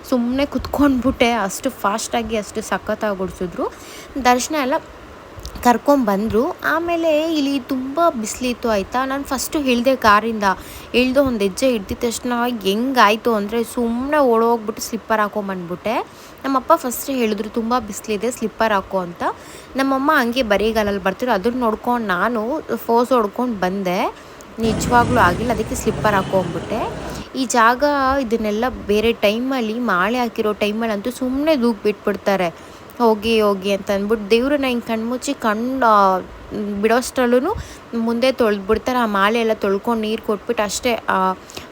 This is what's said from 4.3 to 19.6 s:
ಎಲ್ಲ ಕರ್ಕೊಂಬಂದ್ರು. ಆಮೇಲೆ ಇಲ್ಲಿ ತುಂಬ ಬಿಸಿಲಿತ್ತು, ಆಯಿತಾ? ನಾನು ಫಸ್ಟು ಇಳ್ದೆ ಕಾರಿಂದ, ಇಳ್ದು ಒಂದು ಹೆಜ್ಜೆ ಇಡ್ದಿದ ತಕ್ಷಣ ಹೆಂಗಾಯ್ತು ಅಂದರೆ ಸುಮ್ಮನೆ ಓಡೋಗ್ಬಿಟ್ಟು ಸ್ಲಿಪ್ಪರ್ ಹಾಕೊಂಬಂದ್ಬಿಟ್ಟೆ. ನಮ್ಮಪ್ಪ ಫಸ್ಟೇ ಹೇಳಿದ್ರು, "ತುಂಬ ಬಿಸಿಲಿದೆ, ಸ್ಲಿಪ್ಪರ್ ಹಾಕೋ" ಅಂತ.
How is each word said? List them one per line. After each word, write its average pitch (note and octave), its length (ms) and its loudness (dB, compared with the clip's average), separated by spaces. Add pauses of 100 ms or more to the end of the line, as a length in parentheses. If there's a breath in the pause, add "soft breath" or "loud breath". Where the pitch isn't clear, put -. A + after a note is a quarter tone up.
ಎಲ್ಲ C4 120 -2 (920)
ಕರ್ಕೊಂಬಂದ್ರು. A3+ 840 2
ಆಮೇಲೆ E4 880 0
ಇಲ್ಲಿ C#4 220 0
ತುಂಬ C4 400 -4 (160)
ಬಿಸಿಲಿತ್ತು, A#3+ 540 -4
ಆಯಿತಾ? A3 360 0
ನಾನು C4+ 180 -4
ಫಸ್ಟು C#4 360 -4
ಇಳ್ದೆ C4 360 2
ಕಾರಿಂದ, A3 480 4 (520 loud breath)
ಇಳ್ದು B3+ 280 4
ಒಂದು B3 160 0
ಹೆಜ್ಜೆ G3+ 300 0
ಇಡ್ದಿದ A3+ 320 -2
ತಕ್ಷಣ A#3+ 320 -4 (280)
ಹೆಂಗಾಯ್ತು A3+ 720 2
ಅಂದರೆ G#3+ 300 0
ಸುಮ್ಮನೆ B3 540 -2
ಓಡೋಗ್ಬಿಟ್ಟು A3+ 680 2
ಸ್ಲಿಪ್ಪರ್ A3 360 -2
ಹಾಕೊಂಬಂದ್ಬಿಟ್ಟೆ. G3+ 840 -4 (400 loud breath)
ನಮ್ಮಪ್ಪ C4+ 300 2
ಫಸ್ಟೇ C4 380 -2
ಹೇಳಿದ್ರು, A3 360 0
"ತುಂಬ A#3 300 -2
ಬಿಸಿಲಿದೆ, G#3+ 520 -4
ಸ್ಲಿಪ್ಪರ್ A3 420 0
ಹಾಕೋ" F#3+ 260 -2
ಅಂತ. E3+ 240 -6 (520 loud breath)